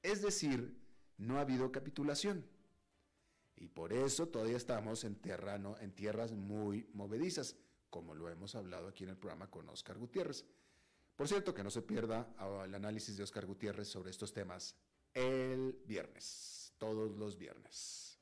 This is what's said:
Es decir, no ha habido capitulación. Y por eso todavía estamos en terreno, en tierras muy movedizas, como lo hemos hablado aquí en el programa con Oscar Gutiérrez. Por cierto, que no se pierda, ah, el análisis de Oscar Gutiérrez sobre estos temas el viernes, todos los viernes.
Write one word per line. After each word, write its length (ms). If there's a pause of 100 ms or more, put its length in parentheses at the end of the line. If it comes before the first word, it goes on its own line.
Es 180
decir, 580 (380)
no 200
ha 40
habido 300
capitulación. 720 (1080)
Y 120
por 260
eso 340
todavía 280
estamos 480
en 120
terreno, 640
en 120
tierras 420
muy 600
movedizas, 640 (320)
como 240
lo 160
hemos 260
hablado 320
aquí 160
en 60
el 80
programa 320
con 200
Oscar 280
Gutiérrez. 480 (680)
Por 120
cierto, 260
que 100
no 80
se 100
pierda, 560
ah, 280
el 80
análisis 440
de 60
Oscar 220
Gutiérrez 420
sobre 240
estos 220
temas 420 (380)
el 600 (120)
viernes, 920
todos 400
los 200
viernes. 840